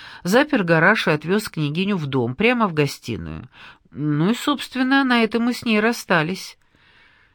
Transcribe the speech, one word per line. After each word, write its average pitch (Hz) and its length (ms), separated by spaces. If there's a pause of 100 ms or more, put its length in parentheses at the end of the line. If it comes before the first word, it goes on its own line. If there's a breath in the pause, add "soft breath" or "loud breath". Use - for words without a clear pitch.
(240 loud breath)
запер 233 400
гараж 170 440
и 170 40
отвез 165 380
княгиню 175 480
в 151 80
дом, 131 300
прямо 226 320
в 170 60
гостиную. 101 760 (400 loud breath)
Ну 151 420
и, 240 40
собственно, 269 680
на 240 200
этом 226 200
мы 240 100
с - 100
ней 220 160
расстались. 190 800 (760 soft breath)